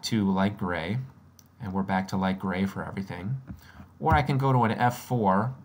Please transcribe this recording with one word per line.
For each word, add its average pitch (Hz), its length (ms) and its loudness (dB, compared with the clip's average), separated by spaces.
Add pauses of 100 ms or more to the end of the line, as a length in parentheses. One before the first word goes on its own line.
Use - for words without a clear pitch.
to 104 280 2
light 98 280 2
gray," 90 400 -4 (640)
and 101 100 -8
we're 95 100 -2
back 95 280 -2
to 98 80 -4
light 95 200 0
gray 95 280 -2
for 95 180 -6
everything. 95 540 -6 (640)
Or 156 120 4
I 151 80 6
can 139 160 0
go 135 140 2
to 123 140 6
an 110 60 2
F 123 260 2
four 110 560 2 (120)